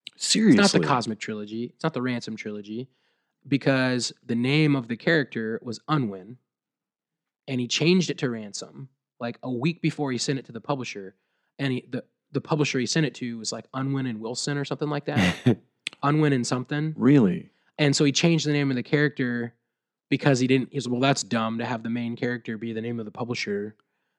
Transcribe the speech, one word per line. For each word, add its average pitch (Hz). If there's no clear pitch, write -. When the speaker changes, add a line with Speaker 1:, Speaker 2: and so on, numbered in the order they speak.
Speaker 1:
Seriously? 202
Speaker 2:
It's 196
not -
the 165
cosmic 113
trilogy. 110
It's -
not 156
the 123
Ransom 120
trilogy, 107
because 127
the 120
name 143
of 120
the 117
character 117
was 117
Unwin, 110
and 131
he 123
changed 170
it 135
to 139
Ransom, 113
like, 120
a 131
week 143
before 147
he 123
sent 135
it -
to 123
the 117
publisher. 107
And 139
he, 123
the, 127
the -
publisher 147
he 120
sent 156
it 123
to 120
was, 107
like, -
Unwin 135
and 113
Wilson 127
or 143
something 143
like 147
that. 113
Speaker 3:
<laughs> -
Speaker 2:
Unwin 147
and 123
something. 147
Speaker 1:
Really? 110
Speaker 2:
And 143
so -
he 139
changed 165
the 151
name 143
of 131
the 123
character 123
because 135
he 127
didn't, 131
he -
was, 123
"Well, 123
that's 135
dumb 113
to 117
have 117
the 117
main 120
character 120
be 113
the 110
name 117
of 110
the 104
publisher." 107